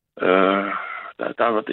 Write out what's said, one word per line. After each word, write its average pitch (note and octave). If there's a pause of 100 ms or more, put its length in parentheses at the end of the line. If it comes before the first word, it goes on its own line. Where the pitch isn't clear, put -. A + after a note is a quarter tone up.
(220)
øh, F#2+ (540)
der, -
der A#2
var, A2